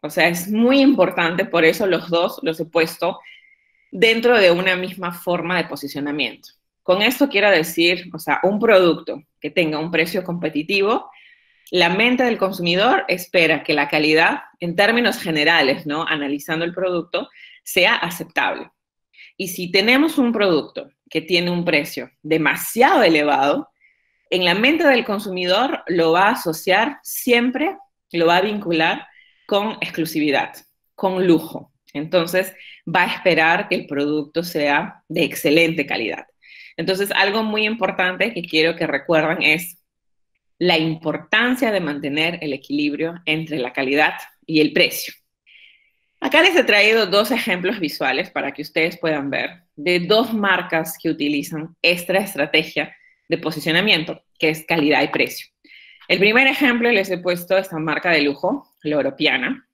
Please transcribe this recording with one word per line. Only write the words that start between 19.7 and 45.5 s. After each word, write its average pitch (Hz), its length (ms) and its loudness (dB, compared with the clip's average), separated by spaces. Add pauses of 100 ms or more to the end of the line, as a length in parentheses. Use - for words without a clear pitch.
tenemos 247 460 2
un 240 140 2
producto 190 580 0 (200)
que 160 120 -4
tiene 175 300 0
un 175 120 -2
precio 147 460 -2 (140)
demasiado 180 800 2
elevado, 147 680 2 (640)
en 180 120 0
la 175 120 2
mente 294 320 2
del 254 180 4
consumidor 196 800 -2
lo 165 260 2
va 190 180 4
a - 20 0
asociar 214 720 0
siempre, 254 720 0 (340)
lo 165 140 0
va 170 120 4
a 185 40 4
vincular 190 640 -2 (400)
con 208 360 -2
exclusividad, 151 720 -2 (400)
con 185 320 -2
lujo. - 440 0 (220)
Entonces, 170 600 -2 (340)
va 180 160 2
a - 100 -2
esperar 170 560 2
que 175 60 0
el 170 100 -6
producto 147 580 -4
sea 147 640 -2
de 165 160 -2
excelente 160 600 2
calidad. 110 400 -6 (500)
Entonces, 190 360 -2
algo 208 320 2
muy 214 220 -2
importante 190 680 -2
que 170 80 -6
quiero 165 340 2
que 170 120 -4
recuerden 156 560 0
es 156 400 -2 (760)
la 170 220 2
importancia 214 920 -2
de 196 80 0
mantener 151 600 -4
el 151 120 -6
equilibrio 147 720 -4
entre 156 340 -4
la 123 140 -4
calidad 143 400 0 (340)
y 160 140 2
el 151 120 2
precio. - 400 0 (1080)